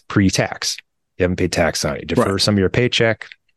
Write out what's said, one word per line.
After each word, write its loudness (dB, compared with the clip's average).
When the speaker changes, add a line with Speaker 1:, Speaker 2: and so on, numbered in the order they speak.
Speaker 1:
pre-tax. 0
You 0
haven't 0
paid -2
tax -2
on -4
it. -12
You -14
defer 2
Speaker 2:
Right. -2
Speaker 1:
some 2
of 4
your 2
paycheck, 0